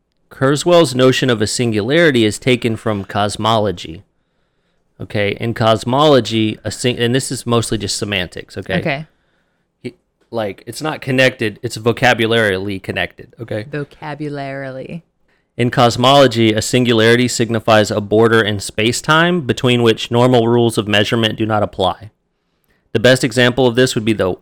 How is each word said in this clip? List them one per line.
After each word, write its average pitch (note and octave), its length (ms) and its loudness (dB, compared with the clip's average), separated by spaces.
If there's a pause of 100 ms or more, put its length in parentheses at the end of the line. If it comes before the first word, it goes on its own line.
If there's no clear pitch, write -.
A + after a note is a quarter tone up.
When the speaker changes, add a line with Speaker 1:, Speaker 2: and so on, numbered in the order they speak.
(300)
Speaker 1:
Kurzweil's D3+ 680 2
notion B2+ 340 4
of A2 120 0
a G#2 60 0
singularity B2 760 2
is G#2 140 0
taken A#2+ 360 0
from G#2 300 -4
cosmology. G#2 960 -2 (960)
Okay, G#2+ 400 -4
in A#2 140 -4
cosmology, A2+ 1080 2
a G#2 80 -8
sing-, - 280 -4
and A#2+ 160 0
this C3+ 160 -4
is B2+ 140 -8
mostly A#2 320 0
just G2+ 200 -6
semantics, G2+ 600 -6
okay? F#2+ 220 -6
Speaker 2:
Okay. D#3 280 -6 (760)
Speaker 1:
He, B2 140 -14 (340)
like, G#2+ 360 -6
it's - 160 -12
not C#3+ 200 -6
connected, B2+ 600 -2
it's A#2 160 -8
vocabularily A2 1040 0
connected, - 580 -8
okay? A2+ 260 -8
Speaker 2:
Vocabularily. C#3+ 1400 -12 (540)
Speaker 1:
In A#2+ 140 0
cosmology, A#2+ 840 4
a G#2+ 80 -2
singularity A#2+ 680 2
signifies A2 640 0
a G#2 100 -2
border A2+ 400 2
in G#2 180 -4
space-time D#3 840 0
between B2 420 0
which A2+ 280 0
normal A#2+ 360 4
rules A#2 300 2
of G#2 100 -2
measurement G#2+ 500 0
do A2 80 -2
not G#2+ 180 0
apply. G2+ 480 -4 (840)
The A#2+ 60 -2
best B2 240 4
example B2 440 2
of A2+ 80 0
this B2+ 200 2
would A#2 80 -2
be A2 80 2
the G2+ 300 -2